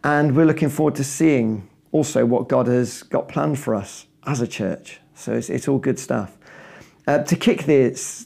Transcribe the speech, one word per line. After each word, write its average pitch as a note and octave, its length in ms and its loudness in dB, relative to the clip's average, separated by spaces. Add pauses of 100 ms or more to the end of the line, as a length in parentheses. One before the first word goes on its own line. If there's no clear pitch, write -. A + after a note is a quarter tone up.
and D3 320 2
we're D#3+ 120 6
looking D3+ 240 2
forward D3 240 0
to C#3 100 -4
seeing A#2+ 640 0 (220)
also C3+ 340 2
what B2 240 0
God B2+ 200 2
has B2 340 0
got - 260 -4
planned D3 300 -2
for A#2 160 -2
us - 320 -8 (180)
as C3+ 160 -4
a A#2+ 60 -2
church. - 520 -8 (160)
So A2+ 200 -8
it's, A#2 160 -6
it's - 180 -4
all C#3 80 2
good C3 220 -2
stuff. A2 400 -6 (680)
Uh, C#3+ 120 2
to D3 180 0
kick - 280 0
this, C3+ 600 2